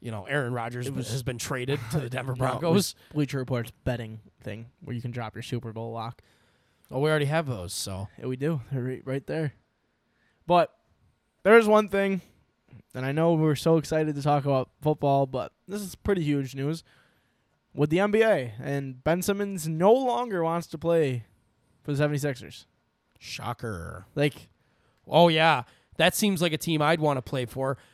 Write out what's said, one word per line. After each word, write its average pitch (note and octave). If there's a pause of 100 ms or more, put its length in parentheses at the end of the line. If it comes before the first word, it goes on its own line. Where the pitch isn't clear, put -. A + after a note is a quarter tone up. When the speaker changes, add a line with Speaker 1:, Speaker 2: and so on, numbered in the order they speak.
Speaker 1:
you A#2+
know, G#2
Aaron C3
Rodgers A#2+
Speaker 2:
It C#3
was B2+
Speaker 1:
has B2+
been A#2+
traded C3 (140)
to D#3
the B2
Speaker 2:
<laughs> -
Speaker 1:
Denver B2+
Speaker 2:
No, B2+
it C3
was -
Speaker 1:
Broncos? F3 (200)
Speaker 2:
Bleacher C#3+
Report's B2 (120)
betting A2+ (220)
thing G#2+ (140)
where B2
you A#2
can B2
drop A#2
your -
Super A#2
Bowl A2+
lock. A2+ (680)
Speaker 1:
Oh, C3
we D3+
already D3+
have D#3
those, G2
so. G2 (100)
Speaker 2:
Yeah, -
we C3
do. C#3+ (100)
They're C3
right, B2+
right C3
there. D3+ (920)
But E3+ (720)
there G#3+
is A3
one G#3+
thing, G3 (720)
and B2+
I C3+
know E3
we're D#3
so E3
excited D#3
to C#3+
talk D3
about C3+ (120)
football, C#3
but - (160)
this G#3
is F#3
pretty F#3+
huge C#3
news. C#3+ (920)
With D3
the E3
N G#3
B A3
A, C#3+
and C3+
Ben E3+
Simmons G3
no E3
longer A#3+
wants E3
to E3
play D3+ (580)
for D3
the C#3
seventy-sixers. C#3+ (540)
Speaker 1:
Shocker. F#2 (100)
Speaker 2:
Like, C#3+ (580)
Speaker 1:
Oh, E3+
yeah. D#3+ (340)
That E3+
seems G3
like E3+
a D#3
team D#3+
I'd D#3
wanna C#3+
play B2+
for. C3 (180)